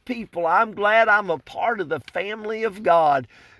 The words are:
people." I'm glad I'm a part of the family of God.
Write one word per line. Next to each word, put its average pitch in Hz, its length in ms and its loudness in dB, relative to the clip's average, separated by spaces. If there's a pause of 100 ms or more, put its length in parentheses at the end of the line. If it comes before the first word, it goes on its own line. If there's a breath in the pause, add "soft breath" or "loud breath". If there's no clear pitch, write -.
people." 208 420 -6
I'm 202 280 2
glad 214 340 4
I'm 202 220 2
a - 80 -2
part 214 420 -4
of 156 80 -6
the 151 120 -4
family 214 640 -8
of 214 180 -6
God. 156 440 4 (340 soft breath)